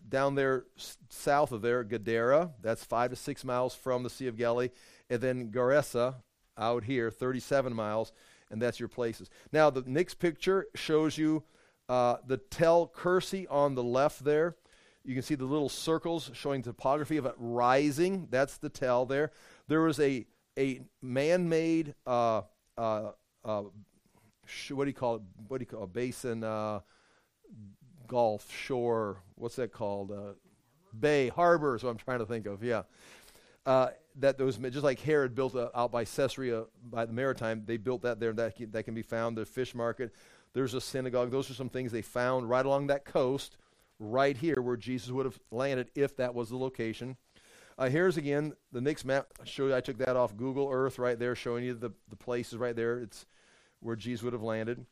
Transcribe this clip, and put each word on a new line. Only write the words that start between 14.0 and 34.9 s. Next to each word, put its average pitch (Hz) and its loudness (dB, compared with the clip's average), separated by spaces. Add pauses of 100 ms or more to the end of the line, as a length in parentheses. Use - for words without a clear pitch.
there. 156 2 (480)
You 127 -6
can 123 -2
see 151 -2
the 131 -2
little 139 0
circles 160 -2
showing 139 -4
topography 139 0
of 131 -2
it 120 -4
rising. 139 2
That's 135 2
the 151 -8
Tel 127 0
there. 139 0 (360)
There 156 4
was 160 4
a, 139 2 (320)
a 135 0 (200)
man-made, 165 2 (100)
uh, 117 2 (340)
uh, 110 -2 (320)
uh, 107 -2 (840)
sh-, - -12
what 139 0
do 139 0
you 131 -6
call 120 0
it? 107 -8 (260)
What 131 -4
do 127 -6
you 110 -10
call 101 -6
it? 90 -10
Basin, 120 -4
uh, 107 -2 (1300)
gulf, 117 0
shore. 113 -2 (120)
What's 117 -8
that 117 -4
called? 101 -6
Uh, 101 -10 (640)
bay, 143 4
harbor 160 4
is 107 -6
what 127 -2
I'm 113 -8
trying 123 -4
to 110 -4
think 110 -6
of, 101 -8
yeah. 117 0 (840)
Uh, 131 4 (280)
that 131 4
those 131 0
ma-, 127 -4
just 139 -2
like 135 2